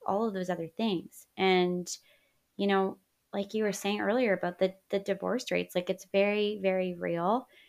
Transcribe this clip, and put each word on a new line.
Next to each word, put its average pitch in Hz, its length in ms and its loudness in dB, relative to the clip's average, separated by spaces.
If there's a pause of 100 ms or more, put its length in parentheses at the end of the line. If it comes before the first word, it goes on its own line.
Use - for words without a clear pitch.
All 208 220 0
of 202 60 -4
those 185 160 -4
other 165 180 -4
things. - 580 -4 (120)
And, 180 520 2 (680)
you 196 100 0
know, 196 300 2 (360)
like 202 200 -6
you 220 100 0
were 202 80 2
saying 208 300 -2
earlier 214 320 2
about 180 260 -2
the, 190 140 2 (160)
the 196 100 0
divorce 196 520 -2
rates, 180 220 0
like, 180 160 -2
it's 180 220 -6
very, 208 500 2
very 185 340 0
real. 175 520 0 (220)